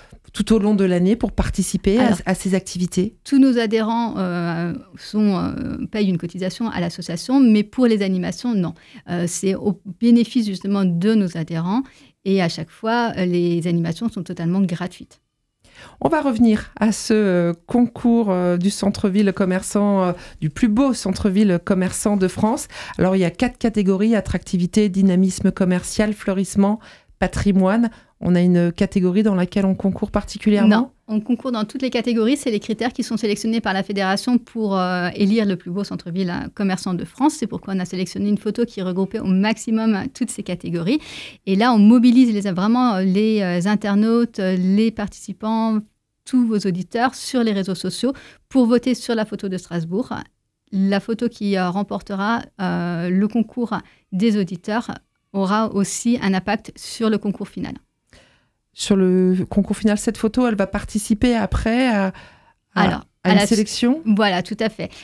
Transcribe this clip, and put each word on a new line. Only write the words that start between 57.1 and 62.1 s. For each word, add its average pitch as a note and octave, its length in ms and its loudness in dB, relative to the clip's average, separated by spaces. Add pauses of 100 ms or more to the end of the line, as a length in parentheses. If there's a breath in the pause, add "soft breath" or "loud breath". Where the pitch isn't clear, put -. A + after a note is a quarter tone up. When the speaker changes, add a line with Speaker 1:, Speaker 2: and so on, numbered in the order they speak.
Speaker 2:
le G#3 80 0
concours G3+ 300 -6
final. - 260 -10 (1040 soft breath)
Speaker 1:
Sur - 160 2
le F#3 400 4 (140)
concours G3+ 260 0
final, G#3 220 0
cette G#3+ 200 -4
photo, A#3+ 300 0
elle G#3+ 80 0
va G3 120 0
participer G#3+ 640 -2
après A3+ 540 0
à, G3 260 0 (640 loud breath)